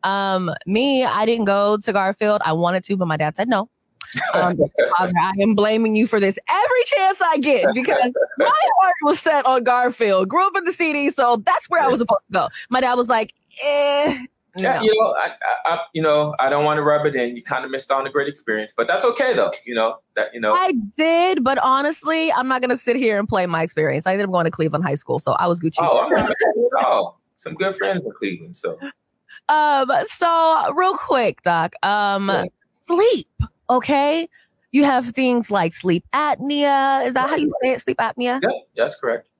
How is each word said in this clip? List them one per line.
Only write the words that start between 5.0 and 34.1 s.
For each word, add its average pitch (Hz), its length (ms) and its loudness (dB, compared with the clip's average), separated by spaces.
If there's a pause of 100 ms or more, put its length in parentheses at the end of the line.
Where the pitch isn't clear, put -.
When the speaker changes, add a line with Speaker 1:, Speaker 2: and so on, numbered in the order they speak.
Speaker 1:
I 190 180 0
am 208 140 2
blaming 214 420 2
you 214 120 2
for 214 120 0
this 196 200 0 (100)
every 480 380 2
chance 381 340 2
I 320 160 2
get 262 380 2
because 247 360 0 (280)
my 571 60 4
Speaker 2:
<laughs> 622 340 2
Speaker 1:
heart 370 240 4
was 294 160 2
set 294 260 0
on 262 180 2
Garfield. 233 680 2
Grew 349 180 2
up 392 100 -2
in 370 60 -2
the 349 100 -2
C 330 180 -2
D, 285 200 0
so 240 240 2 (100)
that's - 240 0
where 330 140 2
I 269 40 2
was 247 120 2
supposed 226 220 0 (100)
to 190 80 0
go. - 80 0 (220)
My 254 120 2
dad 247 140 0
was 247 140 0
like, 220 240 0 (300)
"Eh, 285 640 0 (300)
Speaker 2:
Yeah, 208 220 -2
Speaker 1:
no." - 60 -2
Speaker 2:
you 214 120 4
know, 220 220 2
I, - 100 -2
I, - 280 -4 (100)
I, 165 140 0 (140)
you 160 80 -4
know, 151 380 2
I 135 100 2
don't 143 140 2
wanna 151 200 0
rub 147 220 2
it 143 100 0
in. 123 200 -2
You 120 60 -14
kinda 135 260 -6
missed 131 240 -6
on 135 160 0
a 131 40 -8
great 143 180 -2
experience, 107 480 -6
but 117 100 0
that's 185 160 0
okay 247 300 0
though. - 180 0 (140)
You 120 100 -8
know 113 220 0 (180)
that, - 180 -2
you 120 60 -12
know. 110 140 2
Speaker 1:
I 370 180 2 (240)
did, 330 480 2
but 262 140 0
honestly, 302 760 0
I'm 262 160 -2
not 254 140 -2
gonna 247 160 -2
sit 240 180 -2
here 220 240 0
and 208 80 -4
play 190 200 0
my 165 160 -2
experience. 156 440 -2
I 185 60 0
ended 196 140 -2
up 185 40 -6
going 175 140 2
to 160 60 0
Cleveland 160 340 -2
High 143 100 -2
School, - 240 -6
so 139 140 -2
I - 140 0
was 175 120 0
Gucci. 160 200 -2
Speaker 2:
Oh, 170 240 2
I'm - 80 -2
not - 180 0
mad - 60 -2 (440)
at - 60 2
all. - 340 0 (160)
Some 160 200 -12
good 190 200 -2
friends 190 300 -4
in 110 60 -10
Cleveland, 95 440 -10
so. 82 220 -8 (720)
Speaker 1:
Um, 285 420 2 (160)
so 330 680 0
real 370 220 0
quick, 240 460 -2
Doc, 170 320 0 (100)
um, 196 460 0
Speaker 2:
Yeah. 190 160 0 (340)
Speaker 1:
sleep, 370 480 0 (420)
okay? 285 600 0 (420)